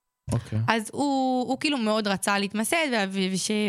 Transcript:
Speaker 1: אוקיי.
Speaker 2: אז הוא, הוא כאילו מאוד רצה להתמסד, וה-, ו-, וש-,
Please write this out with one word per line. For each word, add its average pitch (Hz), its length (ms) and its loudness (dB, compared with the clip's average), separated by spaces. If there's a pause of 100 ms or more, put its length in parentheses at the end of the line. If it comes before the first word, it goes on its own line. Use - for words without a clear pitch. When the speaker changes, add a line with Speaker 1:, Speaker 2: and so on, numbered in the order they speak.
(320)
Speaker 1:
אוקיי. 113 260 -2 (100)
Speaker 2:
אז 220 240 0
הוא, 262 560 0
הוא 262 120 0
כאילו 285 180 0
מאוד 214 300 2
רצה 202 300 0
להתמסד, 214 540 0
וה-, 214 160 2
ו-, 190 260 0
וש-, 185 160 -2 (180)